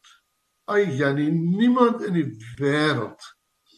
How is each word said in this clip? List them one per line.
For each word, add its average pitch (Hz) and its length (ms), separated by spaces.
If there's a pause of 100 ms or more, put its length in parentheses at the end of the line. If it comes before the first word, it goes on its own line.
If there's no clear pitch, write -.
(640)
ai 202 320
Jannie, 147 340
niemand 233 720
in 202 100
die 151 180 (280)
wêreld 143 640 (560)